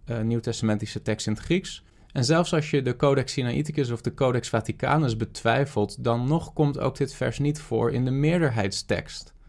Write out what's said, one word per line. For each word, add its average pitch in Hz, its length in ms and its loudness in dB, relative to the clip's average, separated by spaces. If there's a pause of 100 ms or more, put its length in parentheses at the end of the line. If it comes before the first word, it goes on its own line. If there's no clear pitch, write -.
eh, 117 160 -6
nieuwtestamentische 113 840 -2
tekst - 240 -2
in 107 60 0
het 104 100 -6
Grieks. - 420 -4 (280)
En 131 120 0
zelfs 165 300 2
als 151 160 0
je 143 120 2
de 123 140 -2
Codex 135 360 2
Sinaiticus 139 580 -2
of 117 100 -4
de - 140 -4
Codex 123 340 0
Vaticanus 131 680 0
betwijfelt, 113 880 0
dan 120 220 2
nog 160 260 0
komt 143 260 2
ook 127 180 0
dit 143 180 -2
vers 123 240 -2
niet 147 220 0
voor 117 300 0
in 123 140 0
de 127 60 0
meerderheidstekst. 135 1200 0 (140)